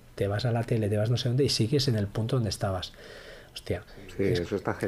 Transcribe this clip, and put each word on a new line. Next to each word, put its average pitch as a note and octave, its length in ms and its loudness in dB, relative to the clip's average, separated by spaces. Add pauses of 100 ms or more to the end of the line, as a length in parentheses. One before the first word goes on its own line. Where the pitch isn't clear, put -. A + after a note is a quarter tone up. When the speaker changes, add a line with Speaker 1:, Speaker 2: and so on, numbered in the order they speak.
(160)
Speaker 1:
te G2+ 120 0
vas G#2 180 0
a A#2+ 60 2
la A#2 120 2
tele, A2 260 2
te G#2 80 2
vas G#2+ 120 2
no A#2+ 80 4
sé B2+ 120 0
dónde C3 160 4
y - 40 4
sigues B2+ 380 2
en A#2 80 4
el G2+ 120 2
punto A2+ 280 -2
donde A2+ 140 2
estabas. F#2 420 -2 (640)
Hostia, - 300 -6 (340)
Speaker 2:
Sí, G2 60 2
Speaker 1:
es, F#2 180 4
Speaker 2:
eso E2+ 160 -2
está G#2 160 -2
Speaker 1:
claro, G2+ 140 -2